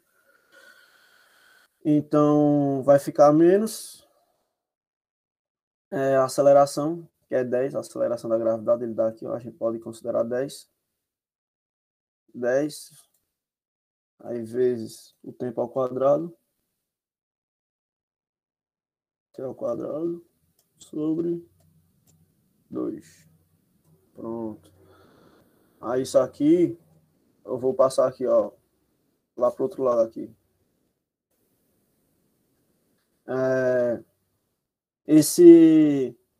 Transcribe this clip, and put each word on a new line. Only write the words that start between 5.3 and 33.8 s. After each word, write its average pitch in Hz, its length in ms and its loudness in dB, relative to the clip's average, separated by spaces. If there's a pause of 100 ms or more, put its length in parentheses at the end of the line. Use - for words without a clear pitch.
é, 135 240 -2
a 135 80 2
aceleração, 143 840 2 (200)
que 123 80 -6
é 127 80 0
dez, 127 320 -4
a 117 60 -8
aceleração 117 480 -6
da 113 80 0
gravidade, 117 460 -2
ele 117 100 -8
dá 113 160 -2
aqui, 113 160 -14
ó, 117 100 -8
a 120 40 -8
gente 120 180 -18
pode 113 200 -6
considerar 117 460 -6
dez. 123 480 -8 (1600)
Dez, 139 580 -4 (1300)
aí 117 220 -10
vezes 117 800 -4
o - 120 -18
tempo 123 280 -8
ao 120 80 -6
quadrado, 135 680 -2 (3000)
T - 80 -16
ao 127 120 -12
quadrado 147 720 -8 (540)
sobre 170 680 -6 (1200)
dois. - 640 -12 (840)
Pronto. 113 600 -14 (1080)
Aí 120 200 -6
isso 135 160 0
aqui, 147 640 0 (640)
eu 127 160 -8
vou 127 160 -2
passar 131 320 0
aqui, 131 180 -8
ó, 117 260 0 (880)
lá 123 140 -2
pro 135 120 -8
outro 135 200 -6
lado 120 180 2
aqui. - 320 -6 (3000)
É, 127 760 -2 (1040)